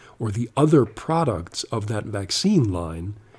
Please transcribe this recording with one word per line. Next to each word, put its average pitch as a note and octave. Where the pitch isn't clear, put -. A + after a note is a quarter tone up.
or A2
the A#2
other D3+
products C3
of G#2
that G#2
vaccine A2
line E2+